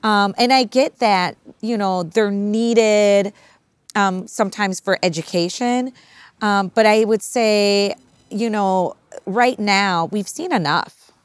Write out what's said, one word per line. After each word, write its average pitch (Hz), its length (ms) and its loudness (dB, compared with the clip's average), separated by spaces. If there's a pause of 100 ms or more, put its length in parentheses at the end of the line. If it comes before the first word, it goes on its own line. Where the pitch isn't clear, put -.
Um, 202 360 0
and 240 140 2
I 262 120 4
get 254 340 -2
that, 190 380 0 (240)
you 220 180 -4
know, 190 240 -2
they're 202 300 -2
needed, 208 1000 2 (640)
um, 190 340 -2
sometimes 196 520 -4
for - 220 -2
education. 185 920 -2 (500)
Um, 202 320 0
but 220 100 4
I 214 200 4
would 214 180 0
say, 202 720 2 (360)
you 220 200 -4
know, 190 460 0 (280)
right 247 340 0
now 196 540 0
we've 208 160 -4
seen 349 240 -8
enough 160 580 -2 (140)